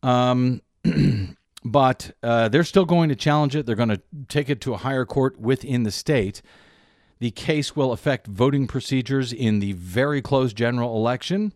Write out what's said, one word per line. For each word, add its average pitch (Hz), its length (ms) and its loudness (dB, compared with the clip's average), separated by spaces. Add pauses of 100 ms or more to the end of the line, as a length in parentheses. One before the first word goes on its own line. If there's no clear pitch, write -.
Um, 123 580 2 (220)
<clears throat> 143 520 2 (280)
but, 127 480 2 (100)
uh, 117 260 2
they're 139 140 4
still 185 240 2
going 165 220 4
to 135 80 0
challenge 147 400 2
it. 147 100 -2
They're 117 80 0
gonna 107 260 0 (280)
take 143 200 -2
it 131 120 -2
to 123 140 -4
a 95 40 -8
higher 131 260 -2
court 131 360 0
within 123 420 0
the 107 80 0
state. 104 500 -2 (800)
The 120 120 -2
case 151 420 -2
will 135 160 0
affect 123 380 -2
voting 127 400 2
procedures 131 640 -2
in 110 260 0
the 101 140 -4
very 113 500 -2
close 131 300 0
general 120 420 -2
election 131 600 -2